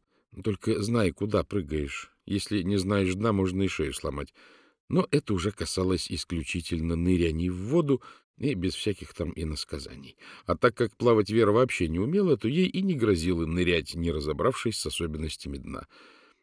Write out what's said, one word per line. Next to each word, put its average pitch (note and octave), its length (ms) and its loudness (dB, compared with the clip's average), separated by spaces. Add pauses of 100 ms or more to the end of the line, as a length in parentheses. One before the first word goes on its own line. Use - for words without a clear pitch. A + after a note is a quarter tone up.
(360)
"Ну, - 60 -14
только A2 400 -2
знай, G#2+ 300 2
куда G2+ 320 0
прыгаешь. D2+ 680 -4 (140)
Если G2 380 -2
не G2+ 140 0
знаешь F#2+ 360 2
дна, G#2+ 200 0
можно F#2+ 300 2
и F#2 40 2
шею D2 260 -2
сломать". C#2+ 400 -8 (560)
Но - 220 2
это C#3+ 220 0
уже F#2 180 0
касалось - 600 -2
исключительно E2 840 -4
ныряний E2+ 540 2
в F2+ 80 -4 (100)
воду C#3+ 340 2 (360)
и C#3+ 160 -2
без F#2 220 -2
всяких - 380 -6
там E2 220 -4
иносказаний. C#2+ 800 -8 (280)
А E2+ 120 0
так B2 180 4
как A2+ 220 -2
плавать A2 320 4
Вера G#2+ 220 6
вообще A2+ 360 2
не E2 120 -2
умела, E3 360 2
то A2 120 -2
ей F3 200 2
и F#3 140 -2
не F#3+ 120 2
грозило F2+ 520 2
нырять, E2+ 500 0
не E2+ 160 0
разобравшись D#2 640 -2
с - 80 -6
особенностями D#2 720 -6
дна. - 300 -12 (560)